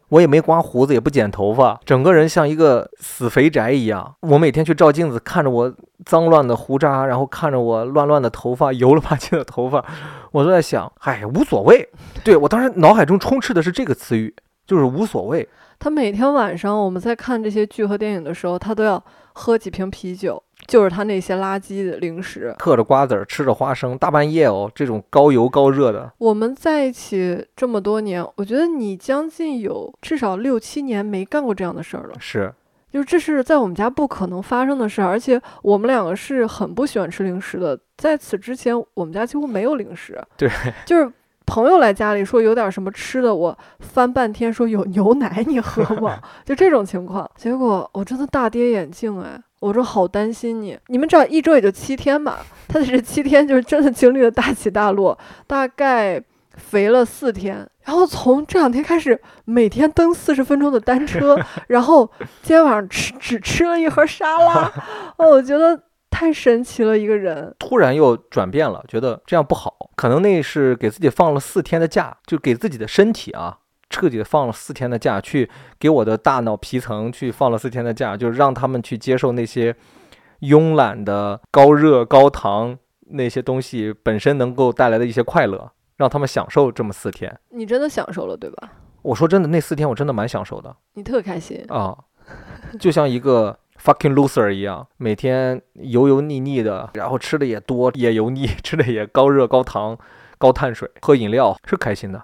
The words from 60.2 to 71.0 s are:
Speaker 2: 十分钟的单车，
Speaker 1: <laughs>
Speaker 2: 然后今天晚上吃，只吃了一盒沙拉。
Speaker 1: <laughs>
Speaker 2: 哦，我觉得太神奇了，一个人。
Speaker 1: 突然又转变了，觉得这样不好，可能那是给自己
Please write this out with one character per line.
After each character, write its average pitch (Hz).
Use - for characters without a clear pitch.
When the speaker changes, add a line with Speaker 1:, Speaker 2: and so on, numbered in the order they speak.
Speaker 2:
十 269
分 277
钟 285
的 247
单 254
车， 190
Speaker 1:
<laughs> -
Speaker 2:
然 240
后 269
今 320
天 330
晚 277
上 196
吃， -
只 233
吃 -
了 339
一 320
盒 302
沙 320
拉。 339
Speaker 1:
<laughs> 415
Speaker 2:
哦， 320
我 269
觉 262
得 330
太 330
神 240
奇 247
了， 220
一 214
个 214
人。 165
Speaker 1:
突 -
然 135
又 139
转 98
变 143
了， 101
觉 113
得 127
这 -
样 151
不 -
好， -
可 131
能 135
那 190
是 135
给 113
自 -
己 160